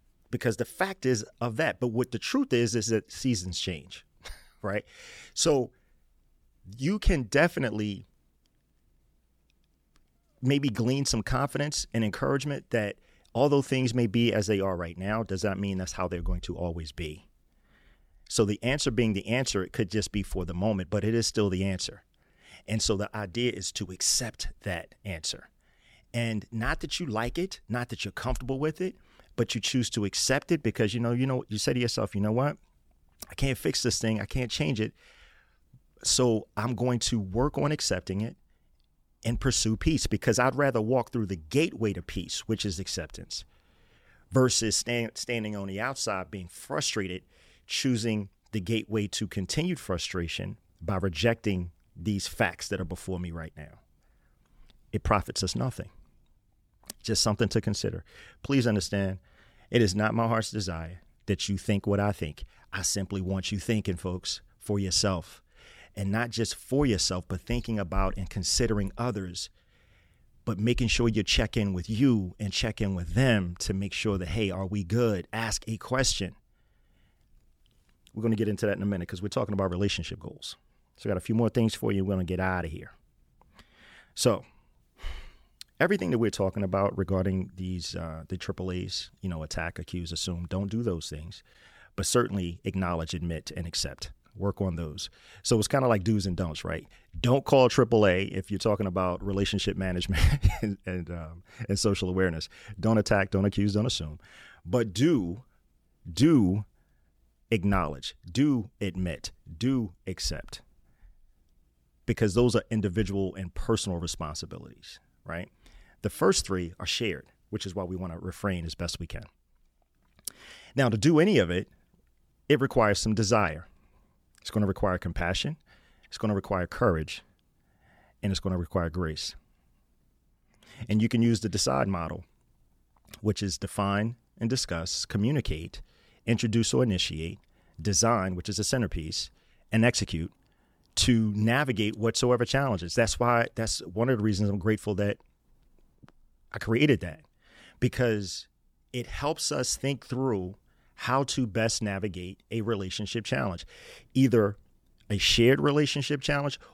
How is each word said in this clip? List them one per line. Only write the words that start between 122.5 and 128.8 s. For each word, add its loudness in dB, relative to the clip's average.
requires 4
some 2
desire. 4
It's -14
gonna 4
require 0
compassion. -2
It's -16
gonna 0
require -2
courage. 0
And 0
it's 0
gonna 0
require 0